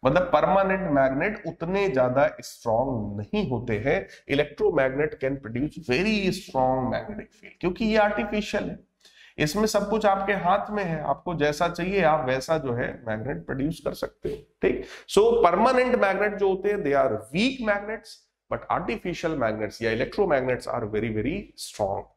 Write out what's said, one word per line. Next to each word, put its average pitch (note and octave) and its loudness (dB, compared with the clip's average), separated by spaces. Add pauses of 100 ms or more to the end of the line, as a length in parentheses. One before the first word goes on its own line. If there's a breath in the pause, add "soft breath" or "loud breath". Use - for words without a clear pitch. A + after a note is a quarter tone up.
मतलब E3+ 4
permanent F#3 2
magnet C#3 2
उतने F#3 -2
ज्यादा C3 2 (140)
strong A2+ -4
नहीं F#3+ -2
होते A#2 -2 (100)
हैं। E3 2 (380 loud breath)
Electromagnet D3+ 2
can C3+ -2
produce A#2+ -4 (140)
very F#3 2 (240)
strong B2+ 0
magnetic A2 -8
field, - -20
क्योंकि F3+ -2
ये A3 2
आर्टिफिशियल G#3 0
है, F3+ -8 (600 loud breath)
इसमें F#3+ 2
सब G3+ 0
कुछ G#3+ 2
आपके G3 2
हाथ G#3 2
में G#3 -2
है, D#3+ -4
आपको C#3+ -2 (100)
जैसा D3+ 2
चाहिए F#3 0 (120)
आप C#3 0
वैसा C3 0
जो C3+ -4
है B2 -2 (200)
magnet A#2 -4
produce C#3 -4
कर - -4
सकते - -8
हो। - -6 (260)
ठीक, - 0 (240 loud breath)
so G#3+ 6 (160)
permanent A#3 4 (120)
magnet G3 0
जो G3 2
होते F#3+ 0
हैं G3+ -2
they C#3 2
are B2+ -2 (140)
weak B3+ 0
magnets, G#3 -6 (340)
but A#2+ -4 (120)
artificial F3 -4
magnets G#2+ -2
या A2+ 0
electromagnets B2+ 0
are A#2 -4
very, A2 0
very A#2+ -2 (300)
strong G2 -4 (160)